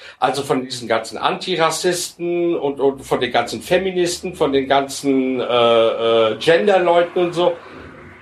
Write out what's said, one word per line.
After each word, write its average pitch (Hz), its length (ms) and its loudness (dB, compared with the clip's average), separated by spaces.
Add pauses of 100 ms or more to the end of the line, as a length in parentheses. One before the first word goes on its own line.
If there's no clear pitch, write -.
(200)
also 139 220 0
von 135 220 -2
diesen 123 240 -10
ganzen 113 300 -2
Antirassisten 175 1400 -2
und, 139 220 -4
und 135 260 0
von 143 140 -2
den 123 120 -2
ganzen 120 300 -2
Feministen, 180 720 -2
von 147 160 0
den 135 160 0
ganzen, 135 720 0
äh, 110 40 -2 (880)
äh, - 60 -4
Genderleuten 175 920 2
und 165 60 -6
so. - 200 0 (680)